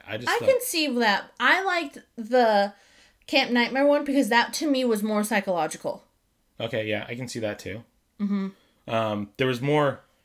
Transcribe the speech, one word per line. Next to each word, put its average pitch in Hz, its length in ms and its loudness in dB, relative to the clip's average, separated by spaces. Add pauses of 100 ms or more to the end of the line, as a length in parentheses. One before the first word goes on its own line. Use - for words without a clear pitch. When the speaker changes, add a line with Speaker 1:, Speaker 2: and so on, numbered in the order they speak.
Speaker 1:
I 104 120 -6
just 123 100 -6
Speaker 2:
I 381 100 0
Speaker 1:
thought 480 100 0
Speaker 2:
can 508 120 4
see 311 260 -2 (120)
that. 214 420 0
I 302 240 2
liked 339 340 -4 (180)
the 220 560 4 (540)
Camp 269 240 2
Nightmare 240 360 2
one 294 180 4
because 277 240 2
that, 226 260 2
to 311 160 -2
me, 262 140 2
was 220 180 2
more 214 220 0
psychological. 180 800 -2 (560)
Speaker 1:
Okay, 113 260 -4
yeah, 107 220 -2
I 120 60 -10
can 123 140 -8
see 123 120 -8
that, 123 180 -4
too. 107 240 -12 (380)
Speaker 2:
Mm-hmm. 196 280 -2 (420)
Speaker 1:
Um, 107 480 -2
there 131 80 0
was 127 140 -2
more, 143 400 0 (240)